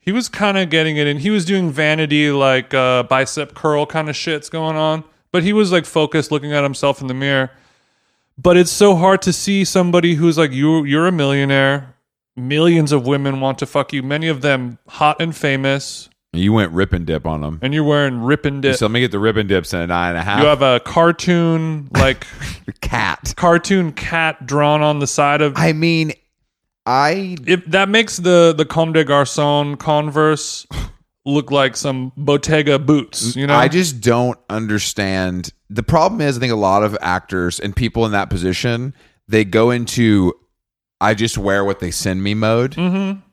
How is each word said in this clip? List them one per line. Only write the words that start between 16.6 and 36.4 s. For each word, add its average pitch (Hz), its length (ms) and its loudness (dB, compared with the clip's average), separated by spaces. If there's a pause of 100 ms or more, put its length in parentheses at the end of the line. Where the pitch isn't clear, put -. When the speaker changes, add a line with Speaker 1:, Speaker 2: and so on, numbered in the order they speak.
Speaker 2:
Rip 92 220 0
and 87 100 -2
Dip 80 220 -4
on 78 180 -4
him. 78 160 -8
Speaker 1:
And 131 140 -4
you're 151 100 0
wearing 143 380 0
Rip 147 240 0
and 139 160 -4
Dip. 135 140 2
Speaker 2:
So 120 100 0
let 104 60 0
me 120 80 0
get 123 100 0
the 101 80 -4
Rip 107 180 0
and 107 120 -2
Dips 95 260 -2
and 87 80 -2
a 85 60 -4
nine 87 220 0
and 85 80 -4
a 82 40 -4
half. 101 180 -2
Speaker 1:
You 147 60 4
have 143 160 2
a 127 180 4
cartoon, 165 1120 0
like, 135 340 0 (280)
Speaker 2:
<laughs> - 260 -16
Cat. - 560 -4
Speaker 1:
cartoon 170 560 2
cat 160 540 -4
drawn 147 340 2
on 151 200 0
the 143 60 -2
side 147 360 0
of 147 160 0
Speaker 2:
I 160 160 2
mean, 160 380 0 (720)
I 165 500 0 (100)
Speaker 1:
If 175 200 0
that 190 240 2
makes 220 260 0
the, 170 400 6
the 156 80 0
Comme 160 280 -2
des 156 120 2
Garçons 143 760 0
Converse 151 880 -2 (600)
look 143 240 -2
like 135 260 2
some 131 400 -6
Bottega 147 640 0
boots, 127 580 -2
you 135 100 -4
know? 143 80 2
Speaker 2:
I 131 140 4
just 151 320 -2
don't 120 380 0 (100)
understand. 95 1040 -4 (160)
The 107 140 -6
problem 170 380 0
is, 143 160 -2
I 120 40 -6